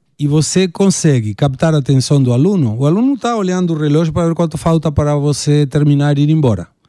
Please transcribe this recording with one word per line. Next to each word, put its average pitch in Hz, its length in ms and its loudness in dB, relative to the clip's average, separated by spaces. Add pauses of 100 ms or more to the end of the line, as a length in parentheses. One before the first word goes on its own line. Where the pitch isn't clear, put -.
(200)
e 147 80 -2
você 156 400 0
consegue 147 680 0
captar 147 400 -2
a - 20 2
atenção 139 440 2
do 123 120 0
aluno, 139 440 0
o 135 80 -2
aluno 202 240 2
não 277 80 -2
tá 233 200 -4
olhando 180 360 -2
o 156 40 -4
relógio 151 340 0
para 170 160 0
ver 165 80 0
quanto 160 220 -2
falta 160 340 0
para 147 240 0
você 147 520 0
terminar 143 500 2
e 143 60 2
ir 147 60 0
embora. 123 380 0 (220)